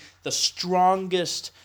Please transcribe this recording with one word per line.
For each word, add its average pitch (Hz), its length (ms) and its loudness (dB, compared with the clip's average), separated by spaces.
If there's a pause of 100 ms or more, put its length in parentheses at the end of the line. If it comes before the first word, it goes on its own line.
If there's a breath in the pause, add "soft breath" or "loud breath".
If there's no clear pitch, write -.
(220 loud breath)
the - 100 -4
strongest 180 1160 0 (140 soft breath)